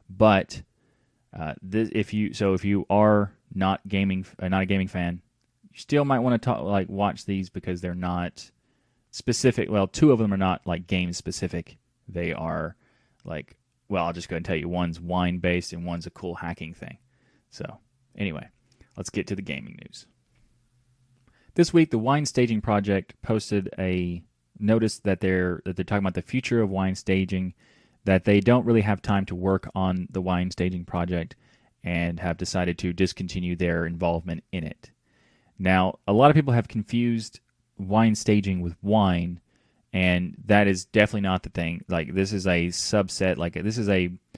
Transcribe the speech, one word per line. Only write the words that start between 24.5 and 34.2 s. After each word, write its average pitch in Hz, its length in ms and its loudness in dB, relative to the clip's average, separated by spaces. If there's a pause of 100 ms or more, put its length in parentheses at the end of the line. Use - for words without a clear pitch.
notice 110 400 2
that 92 220 0
they're, 92 440 0
that 92 120 -6
they're 92 80 -4
talking 101 200 0
about 92 80 -2
the - 80 -4
future 127 400 -2
of 104 80 2
wine 95 260 -2
staging, 92 600 -2 (500)
that 95 200 4
they 101 160 6
don't 120 260 4
really 117 160 4
have 104 180 0
time 98 260 0
to - 80 -8
work 92 400 -2
on 92 360 -2
the 95 100 -4
wine 90 300 -2
staging 90 340 -4
project 87 520 -4 (460)
and 87 380 -2
have 85 160 -4
decided 90 420 -2
to 90 140 -4
discontinue 90 640 -2
their 85 300 0
involvement 85 680 -4